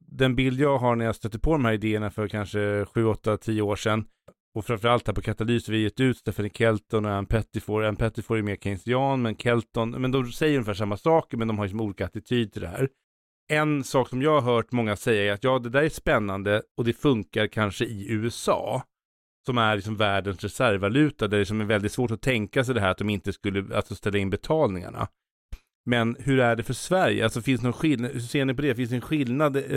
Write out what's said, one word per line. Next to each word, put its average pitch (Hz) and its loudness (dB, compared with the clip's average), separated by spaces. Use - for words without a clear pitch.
den 131 0
bild 131 0
jag 139 4
har 120 2
när 117 0
jag 113 0
stötte 110 -8
på 156 2
de 143 2
här 113 4
idéerna 107 0
för 104 -4
kanske 104 -2
sju, 113 0
åtta, 107 0
tio 107 -2
år 104 0
sedan, 107 0
och 110 -6
framförallt 117 0
här 101 -2
på 98 -4
Katalys, 113 0
vi 110 0
har 110 2
gett 104 -2
ut 131 2
Stephanie 104 -4
Kelton 110 2
och 104 -2
Ann 98 -2
Pettifor. 107 -2
Ann 104 0
Pettifor 113 -2
är 107 0
mer 101 -4
keynesian, 123 -2
men 110 -2
Kelton, 117 0
men 127 -2
de 127 -2
säger 156 2
ungefär 107 0
samma 101 -2
saker, 160 2
men 113 -2
de 107 -2
har 104 0
liksom 101 -4
olika 101 -4
attityd 110 -2
till 98 -10
det 87 -8
här. 131 -2
En 151 2
sak 127 0
som 131 -4
jag 151 4
har 120 2
hört 113 0
många 110 0
säga 104 2
är 101 0
att 104 -4
ja, 131 2
det 120 -6
där 139 2
är 160 2
spännande 104 0
och 123 -2
det 113 2
funkar 110 0
kanske 107 -2
i 104 -6
U 110 -2
S - -4
A, 127 -2
som 127 0
är 107 4
liksom 104 -6
världens 98 0
reservvaluta, 110 2
där 104 2
det - 4
liksom 107 0
är 107 -2
väldigt 104 0
svårt 123 0
att 110 -6
tänka 123 0
sig 123 -2
det 110 0
här 95 2
att 90 -2
de 101 -2
inte 101 -2
skulle, 98 -4
alltså, 104 -4
ställa 101 -2
in 98 0
betalningarna. 104 -2
Men 120 2
hur 135 2
är 117 4
det 117 -4
för - -6
Sverige? 117 2
Alltså, 113 -2
finns 123 0
det 123 -2
någon 120 0
skillnad? 123 0
Hur 127 -6
ser 135 -2
ni 131 0
på 139 -4
det? 139 2
Finns 117 -2
det 127 -2
en 117 -4
skillnad? 139 0